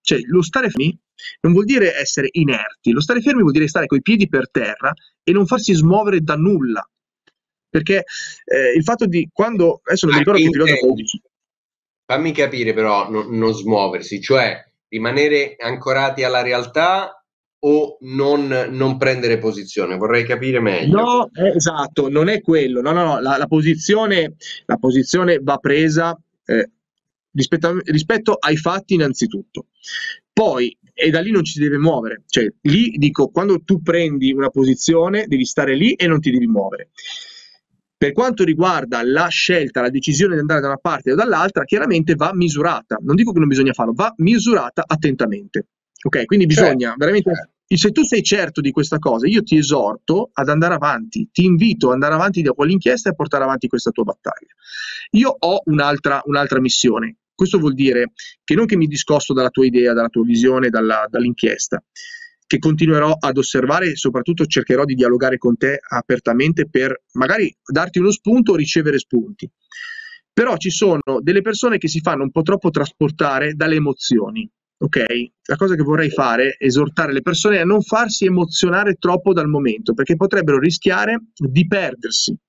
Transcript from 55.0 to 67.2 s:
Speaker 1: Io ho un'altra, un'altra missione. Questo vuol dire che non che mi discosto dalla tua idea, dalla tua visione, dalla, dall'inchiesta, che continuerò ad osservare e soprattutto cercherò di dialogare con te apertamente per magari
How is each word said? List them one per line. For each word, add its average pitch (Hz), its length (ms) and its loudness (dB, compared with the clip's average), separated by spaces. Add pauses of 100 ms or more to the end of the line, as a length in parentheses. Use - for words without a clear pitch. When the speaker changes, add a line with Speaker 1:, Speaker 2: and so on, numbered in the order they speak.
Speaker 1:
Io 247 280 2
ho 180 240 0
un'altra, 143 600 0
un'altra 143 340 0
missione. 117 600 0 (140)
Questo 190 240 0
vuol 151 160 2
dire 127 380 0 (320)
che - 100 -2
non 214 120 4
che 214 100 0
mi 165 120 4
discosto 147 440 -2
dalla 131 180 0
tua 131 160 2
idea, 120 280 2
dalla 117 160 0
tua 117 160 0
visione, 123 440 2
dalla, 110 400 0
dall'inchiesta, 120 720 -2 (640)
che 156 140 -2
continuerò 156 580 2
ad 139 200 -2
osservare 139 540 0
e 139 40 -6
soprattutto 135 500 -2
cercherò 135 380 0
di 143 100 -2
dialogare 123 440 2
con 120 200 0
te 139 240 -2
apertamente 127 880 -2
per 131 320 -2 (120)
magari 160 500 -2